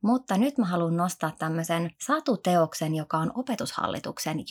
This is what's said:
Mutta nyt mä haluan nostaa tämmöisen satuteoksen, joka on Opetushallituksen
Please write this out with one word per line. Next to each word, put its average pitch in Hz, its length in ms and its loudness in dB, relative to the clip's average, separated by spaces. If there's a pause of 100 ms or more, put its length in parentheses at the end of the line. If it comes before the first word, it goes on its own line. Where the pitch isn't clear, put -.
Mutta 233 340 2
nyt 277 200 2
mä 226 80 4
haluan 170 320 0
nostaa 175 420 0
tämmöisen 165 520 -2 (100)
satuteoksen, 180 920 2
joka 156 220 -2
on 160 180 0
Opetushallituksen - 1160 -4